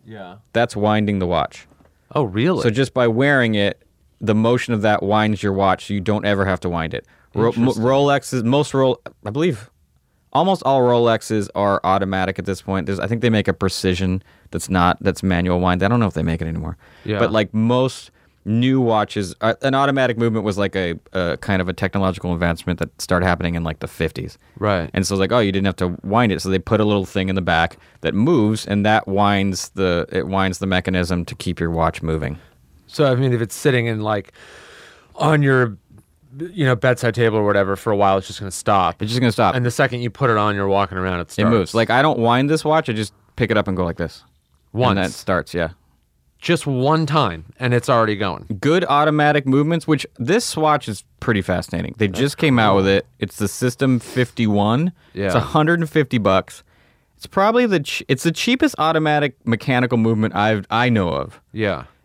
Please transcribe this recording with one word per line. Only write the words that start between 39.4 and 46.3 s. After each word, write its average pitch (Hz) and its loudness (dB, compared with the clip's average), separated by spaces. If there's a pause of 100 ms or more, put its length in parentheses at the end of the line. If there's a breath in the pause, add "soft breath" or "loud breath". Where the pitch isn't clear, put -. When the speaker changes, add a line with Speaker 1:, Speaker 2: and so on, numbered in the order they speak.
Speaker 1:
And 123 0
the 120 0
second 123 -2
you 120 -4
put 127 -2
it 110 4
on, 104 2
you're 98 -2
walking 98 0
around, 92 -2
it - -8
Speaker 2:
It 107 2
moves. 110 2
Speaker 1:
starts. - -12
Speaker 2:
Like, 113 2
I 123 4
don't 147 0
wind 120 2
this 156 0
watch. 151 0
I 113 -2
just 107 -4 (240)
pick 113 -2
it 107 2
up 101 0
and 95 -4
go 90 -2
like 85 -4
this. - -8 (480)
Speaker 1:
Once. 120 0
Speaker 2:
And 98 2
that 92 -2
starts, - -4
yeah. 82 -2 (680)